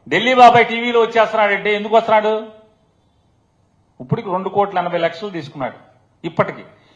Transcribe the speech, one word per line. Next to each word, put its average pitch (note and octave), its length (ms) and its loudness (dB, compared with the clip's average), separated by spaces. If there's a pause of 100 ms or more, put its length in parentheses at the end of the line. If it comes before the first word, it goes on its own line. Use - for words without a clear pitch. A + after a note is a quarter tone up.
ఢిల్లీ G#3+ 240 0
బాబాయ్ A#3+ 340 8
టీవీలో A#3 340 -2
వచ్చేస్తున్నాడంటే G#3+ 760 0
ఎందుకు G#3 200 -2
వస్తున్నాడు? A3 560 0 (1500)
ఇప్పటికి G#3 300 -6
రెండు F#3+ 180 -6
కోట్ల G3 280 -2
ఎనభై F3 200 -4
లక్షలు E3 320 -4
తీసుకున్నాడు. D3 600 -12 (360)
ఇప్పటికి - 400 -6 (300)